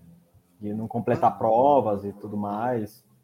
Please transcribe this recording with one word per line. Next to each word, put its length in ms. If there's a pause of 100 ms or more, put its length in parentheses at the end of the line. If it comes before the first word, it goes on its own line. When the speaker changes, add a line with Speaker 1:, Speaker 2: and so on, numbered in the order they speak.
(600)
Speaker 1:
De 140
não 140
completar 440
Speaker 2:
Ah. 40
Speaker 1:
provas 680
e 100
tudo 220
mais. 720 (180)